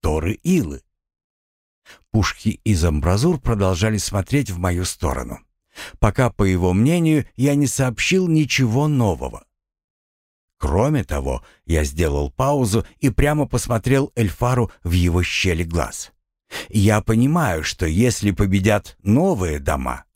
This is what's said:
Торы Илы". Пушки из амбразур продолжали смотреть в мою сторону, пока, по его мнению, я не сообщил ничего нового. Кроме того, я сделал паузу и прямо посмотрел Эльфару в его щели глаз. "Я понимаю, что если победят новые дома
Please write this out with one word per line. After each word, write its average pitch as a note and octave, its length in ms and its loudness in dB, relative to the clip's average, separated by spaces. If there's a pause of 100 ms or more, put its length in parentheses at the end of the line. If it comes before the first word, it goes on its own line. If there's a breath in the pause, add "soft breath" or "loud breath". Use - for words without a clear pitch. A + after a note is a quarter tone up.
Торы D#2 320 -2 (100)
Илы". A#2 380 0 (1300 loud breath)
Пушки - 520 -2
из F2+ 200 2
амбразур F2+ 560 0
продолжали G2 580 0
смотреть G2+ 520 -2
в F2+ 80 -8
мою F2+ 280 -2
сторону, C2 540 -6 (600 loud breath)
пока, G#2+ 300 2
по - 140 -2
его F2+ 300 2
мнению, D#3 520 2 (100)
я C#3+ 200 2
не C#3+ 120 2
сообщил C3+ 600 0
ничего C#3 600 2
нового. F#2+ 580 -2 (1120)
Кроме G#2+ 460 0
того, C2+ 400 -6 (220 soft breath)
я D#2+ 180 0
сделал C#2+ 480 -2
паузу C3 540 0 (140 loud breath)
и C#3 100 2
прямо D3 360 0
посмотрел B2+ 720 -2
Эльфару A#2+ 560 0 (120 loud breath)
в E2+ 80 -2
его F2 300 2
щели F2 420 -2
глаз. E2 480 -6 (580 loud breath)
"Я G#2 320 2
понимаю, A#2 640 0
что - 220 -6
если G2+ 460 2
победят G2 720 0
новые G2+ 560 2
дома C#2 460 -4 (100)